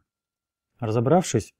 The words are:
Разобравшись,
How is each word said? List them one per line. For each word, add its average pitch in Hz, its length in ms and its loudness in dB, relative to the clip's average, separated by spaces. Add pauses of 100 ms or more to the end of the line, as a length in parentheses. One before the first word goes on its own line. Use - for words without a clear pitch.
(800)
Разобравшись, 120 800 0